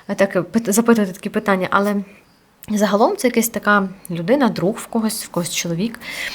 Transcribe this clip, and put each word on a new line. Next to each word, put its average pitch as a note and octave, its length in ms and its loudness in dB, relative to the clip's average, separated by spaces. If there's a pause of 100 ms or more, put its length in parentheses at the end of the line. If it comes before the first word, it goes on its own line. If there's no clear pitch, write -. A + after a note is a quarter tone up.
е, G3+ 60 -6
так, G3 220 0
е, F3 40 4
пит-, G#3 320 0
запитувати A3 400 4
такі F#3 180 -10
питання, G3 400 0
але G3+ 260 0 (720)
загалом G#3+ 480 2
це B3+ 120 0
якась A3+ 200 2
така G3+ 400 2 (220)
людина, G#3 380 2
друг F#3+ 280 0
в - 100 -12
когось, A3 380 -4
в - 40 -14
когось - 260 -6
чоловік, F3 460 -4 (340)